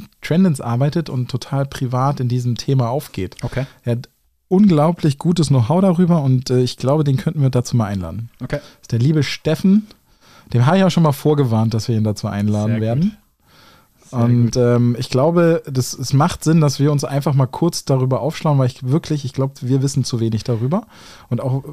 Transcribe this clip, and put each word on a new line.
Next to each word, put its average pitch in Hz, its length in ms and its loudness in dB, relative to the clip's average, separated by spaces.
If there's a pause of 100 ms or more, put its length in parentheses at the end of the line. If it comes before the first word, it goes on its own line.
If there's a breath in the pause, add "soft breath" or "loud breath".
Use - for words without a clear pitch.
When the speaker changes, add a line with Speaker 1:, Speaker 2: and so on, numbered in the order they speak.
(220)
Speaker 1:
Trendens 170 400 0
arbeitet 139 500 -2
und 127 180 -6
total 139 380 -6
privat 135 520 -4
in 127 80 -2
diesem 120 280 -2
Thema 131 340 0
aufgeht. 113 540 -8
Speaker 2:
Okay. 127 240 -6 (160)
Speaker 1:
Er 120 140 -2
hat 127 120 -14 (380)
unglaublich 170 720 2
gutes 165 300 0
Know-how 135 300 2
darüber 170 440 2
und, 131 260 0
äh, 127 120 2
ich 123 160 -2
glaube, 147 260 0
den 139 140 2
könnten - 260 -4
wir 131 80 2
dazu 123 260 0
mal 113 80 0
einladen. 98 440 -6 (120)
Speaker 2:
Okay. 135 200 -6
Speaker 1:
Das - 200 -20
ist - 120 -20
der 117 60 0
liebe 156 220 2
Steffen. 190 640 0 (680 soft breath)
Dem 120 140 2
habe 170 140 4
ich 190 40 4
auch 185 60 4
schon 170 140 2
mal 156 80 4
vorgewarnt, 117 640 0
dass 113 120 -4
wir 120 80 0
ihn 107 80 0
dazu 107 240 -2
einladen 104 460 0
Speaker 2:
Sehr 113 80 -2
Speaker 1:
werden. 117 220 0
Speaker 2:
gut. 208 80 0 (1000 soft breath)
Sehr 127 80 -4
Speaker 1:
Und, 120 320 4
Speaker 2:
gut. 123 60 -2
Speaker 1:
ähm, 120 420 2
ich 131 100 -8
glaube, 165 560 2
das, 131 320 -4
es 131 160 -4
macht 143 300 0
Sinn, 160 180 4
dass 147 180 0
wir 143 120 2
uns 143 120 0
einfach 143 300 -2
mal 131 140 2
kurz - 380 -4
darüber 127 360 0
aufschlauen, 147 380 0
weil 131 80 2
ich - 200 -8
wirklich, 139 380 -2
ich 123 80 -10
glaube, 135 280 -4
wir 131 200 0
wissen 135 220 0
zu 117 160 -4
wenig 110 240 -2
darüber. 127 420 -2 (440 loud breath)
Und 117 120 -2
auch, 135 320 -4